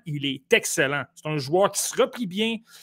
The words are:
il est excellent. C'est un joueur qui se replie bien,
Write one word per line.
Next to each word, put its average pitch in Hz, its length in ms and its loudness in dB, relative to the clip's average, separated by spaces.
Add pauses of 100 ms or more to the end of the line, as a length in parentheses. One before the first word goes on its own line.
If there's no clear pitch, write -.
il 147 220 -6
est 135 260 0
excellent. 143 520 2 (100)
C'est - 140 -10
un 156 100 0
joueur 180 340 2
qui - 80 -4
se - 200 -4
replie 254 260 0
bien, 214 320 -2 (240)